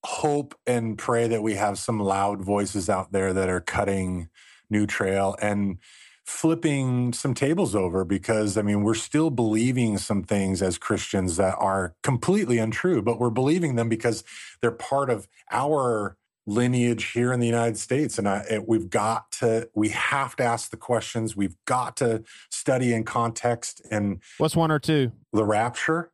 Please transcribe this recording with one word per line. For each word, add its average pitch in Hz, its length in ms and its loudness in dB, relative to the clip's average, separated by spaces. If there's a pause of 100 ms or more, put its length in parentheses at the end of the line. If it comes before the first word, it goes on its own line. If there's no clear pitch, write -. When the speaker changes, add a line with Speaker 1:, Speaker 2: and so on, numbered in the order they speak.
Speaker 1:
hope 147 500 -2 (120)
and 113 300 -2
pray 117 300 0
that 113 140 0
we 107 140 -2
have 101 240 -2
some 113 200 -4
loud 98 420 0
voices 101 480 -2
out 92 220 -2
there 95 220 0
that 95 160 0
are 90 120 0
cutting 92 680 -2 (400)
new 107 160 0
trail 98 560 0
and 101 360 0 (480)
flipping 135 880 0
some 135 200 -2
tables 143 420 0
over 92 280 0
because, 101 540 0
I 110 40 2
mean, 104 220 2
we're 113 120 2
still 156 340 0
believing 117 680 2
some 98 260 -2
things 95 380 0
as 92 160 0
Christians 92 600 -2
that 92 220 2
are 95 440 0
completely 139 540 2
untrue, 113 440 0
but 110 180 0
we're 120 100 2
believing 139 460 2
them 117 140 2
because 110 340 0 (380)
they're 117 100 2
part 139 380 -2
of 107 180 -2 (240)
our 120 680 0 (300)
lineage 120 640 2
here 123 220 2
in 123 60 0
the 120 80 2
United 117 300 2
States. 135 420 -2
And 101 80 0
I, 101 220 0
it, 107 180 -2
we've 110 220 2
got 110 440 0
to, 117 420 0
we 107 140 2
have 135 480 -2
to 131 60 0
ask 117 280 -2
the 110 60 -12
questions. 113 580 -2
We've 98 200 -2 (100)
got 123 320 -2
to 113 260 0 (260)
study 127 440 0
in 110 100 0
context. 117 800 -2 (100)
And 101 280 -2 (180)
Speaker 2:
What's 151 180 0
one 165 160 2
or 147 80 2
two? 139 320 2 (220)
Speaker 1:
the 107 120 4
rapture. 120 680 0